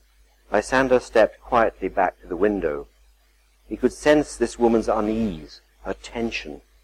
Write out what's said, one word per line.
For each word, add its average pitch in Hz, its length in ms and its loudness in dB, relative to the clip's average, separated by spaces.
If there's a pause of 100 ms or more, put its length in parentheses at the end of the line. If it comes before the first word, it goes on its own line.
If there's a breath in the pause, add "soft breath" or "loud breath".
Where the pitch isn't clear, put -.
(520)
Lysander 127 480 2
stepped - 400 2
quietly 113 480 0
back 90 320 -2
to - 60 -20
the 90 100 -6
window. 82 500 0 (840)
He 110 100 -8
could 123 160 0
sense 151 420 0
this - 220 -4
woman's 113 300 2
unease, 107 760 -4 (220)
her 92 100 -8
tension, 110 640 -8 (240)